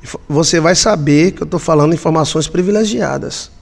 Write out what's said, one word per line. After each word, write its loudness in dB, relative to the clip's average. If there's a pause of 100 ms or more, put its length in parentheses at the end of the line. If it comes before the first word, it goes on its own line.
Inf-, -14
você 0
vai 2
saber 2
que -8
eu -8
tô -4
falando 2
informações 0
privilegiadas. -2 (100)